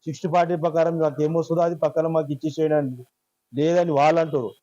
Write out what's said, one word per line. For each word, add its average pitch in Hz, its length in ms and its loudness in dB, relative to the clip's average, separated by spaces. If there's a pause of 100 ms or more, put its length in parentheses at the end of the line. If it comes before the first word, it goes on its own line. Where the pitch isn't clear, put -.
సిక్స్టీ 160 280 -6
ఫార్టీ 175 300 2
ప్రకారం 165 300 2 (100)
నాకు 147 220 -2
ఏమొస్తుందో 165 420 0
అది 175 160 -4
పక్కన 160 220 0 (100)
మాకు 147 200 0
ఇచ్చేసేయడానికి 147 640 -2 (500)
లేదని 165 480 2
వాళ్ళు 160 240 4
అంటారు. 135 260 -4 (120)